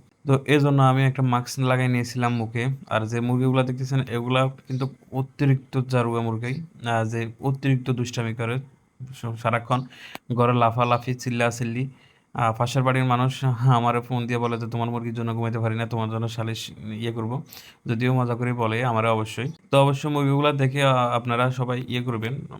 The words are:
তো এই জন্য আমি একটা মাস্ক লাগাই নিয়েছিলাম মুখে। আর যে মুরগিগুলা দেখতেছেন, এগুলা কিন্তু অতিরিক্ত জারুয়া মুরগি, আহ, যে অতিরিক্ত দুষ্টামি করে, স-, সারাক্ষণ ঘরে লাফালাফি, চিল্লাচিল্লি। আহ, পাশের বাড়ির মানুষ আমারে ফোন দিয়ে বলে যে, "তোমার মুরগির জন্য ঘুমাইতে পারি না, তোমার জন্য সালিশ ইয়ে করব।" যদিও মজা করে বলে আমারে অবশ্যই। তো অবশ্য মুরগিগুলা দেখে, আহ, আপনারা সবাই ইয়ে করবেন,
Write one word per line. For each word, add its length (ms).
তো 200
এই 140
জন্য 220
আমি 200
একটা 200
মাস্ক 380
লাগাই 280
নিয়েছিলাম 440
মুখে। 340
আর 160
যে 140
মুরগিগুলা 420
দেখতেছেন, 380
এগুলা 480
কিন্তু 260
অতিরিক্ত 760
জারুয়া 340
মুরগি, 380
আহ, 160
যে 360
অতিরিক্ত 500
দুষ্টামি 440
করে, 240
স-, 280
সারাক্ষণ 380
ঘরে 220
লাফালাফি, 600
চিল্লাচিল্লি। 760
আহ, 180
পাশের 300
বাড়ির 220
মানুষ 400
আমারে 560
ফোন 260
দিয়ে 120
বলে 200
যে, 80
"তোমার 240
মুরগির 240
জন্য 200
ঘুমাইতে 240
পারি 180
না, 100
তোমার 240
জন্য 180
সালিশ 420
ইয়ে 200
করব।" 300
যদিও 280
মজা 200
করে 180
বলে 320
আমারে 240
অবশ্যই। 440
তো 120
অবশ্য 260
মুরগিগুলা 440
দেখে, 300
আহ, 140
আপনারা 540
সবাই 380
ইয়ে 120
করবেন, 400